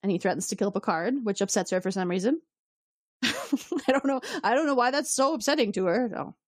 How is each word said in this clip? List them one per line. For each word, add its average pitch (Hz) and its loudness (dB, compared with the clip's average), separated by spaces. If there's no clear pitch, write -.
and 196 2
he 165 2
threatens 180 0
to - -4
kill 202 0
Picard, 208 -2
which 202 0
upsets 196 0
her 185 0
for 185 -2
some 185 -2
reason. 196 0
<laughs> - -16
I - -2
don't 269 2
know. 269 0
I 214 4
don't 302 4
know 285 2
why 247 4
that's 285 0
so 269 2
upsetting 262 0
to 190 0
her. 214 2
No. - -8